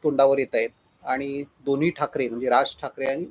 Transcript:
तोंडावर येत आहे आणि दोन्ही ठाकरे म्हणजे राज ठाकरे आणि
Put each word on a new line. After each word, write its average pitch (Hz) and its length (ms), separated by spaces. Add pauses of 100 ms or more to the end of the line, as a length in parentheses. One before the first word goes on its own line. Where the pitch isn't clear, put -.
तोंडावर 139 360
येत 131 160
आहे 113 120 (360)
आणि 139 400 (220)
दोन्ही 139 240
ठाकरे 143 400
म्हणजे 120 200
राज 135 320
ठाकरे 135 240
आणि 139 260